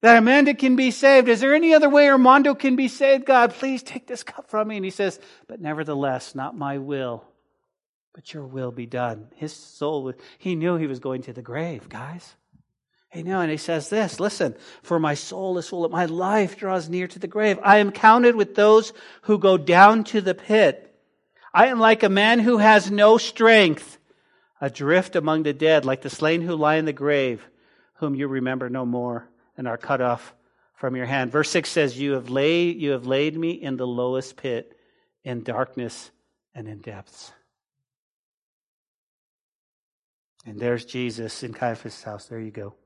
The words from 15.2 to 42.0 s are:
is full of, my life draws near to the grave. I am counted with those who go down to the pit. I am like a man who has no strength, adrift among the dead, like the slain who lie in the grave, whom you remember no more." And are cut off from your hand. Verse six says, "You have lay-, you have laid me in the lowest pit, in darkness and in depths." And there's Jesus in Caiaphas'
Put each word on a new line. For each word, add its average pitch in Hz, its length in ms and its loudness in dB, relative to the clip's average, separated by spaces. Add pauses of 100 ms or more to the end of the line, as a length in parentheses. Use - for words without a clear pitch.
is 170 100 -10
full 175 160 -8
of, 160 80 -4
my 175 140 -2
life 185 520 -2
draws 185 320 -6
near 180 180 -6
to - 100 -18
the 185 80 -14
grave. 208 380 -2
I 202 140 8
am 202 140 2
counted 240 440 6
with 202 180 -2
those 214 400 4 (300)
who 208 160 0
go 190 180 4
down 190 480 6
to 214 160 -4
the 185 140 -2
pit. 202 480 0 (720)
I 214 140 6
am 247 120 -2
like 220 240 4
a 202 60 2
man 208 280 2
who 233 220 2
has 208 320 4
no 208 260 6
strength, 220 800 2 (640)
adrift 156 540 -2
among 156 260 -2
the 147 120 -4
dead, 151 320 2
like 131 180 -4
the 139 60 -10
slain 160 320 -2
who 170 140 -6
lie 151 200 0
in 160 100 -2
the 151 80 -6
grave, 135 560 -4 (460)
whom 147 180 -6
you 139 140 -6
remember 131 420 -6
no 127 160 -8
more." 120 420 -8 (300)
And 127 100 -10
are 113 100 -8
cut 139 220 -6
off 123 340 -4 (400)
from 127 220 -8
your 127 120 -8
hand. 127 240 -4
Verse 151 180 -2
six 165 200 -4
says, 135 300 -2
"You 143 120 -4
have 123 180 -6
lay-, 160 400 -2
you 151 220 -6
have 123 160 -6
laid 143 280 -4
me 165 160 -6
in 143 260 -10
the 123 100 -8
lowest 127 500 -6
pit, 117 400 -10 (460)
in 123 200 -10
darkness 127 680 -10 (420)
and 113 140 -18
in 104 120 -16
depths." - 520 -20 (3250)
And 104 140 -18
there's 120 260 -6
Jesus 117 580 -10
in 117 100 -14
Caiaphas' 113 500 -10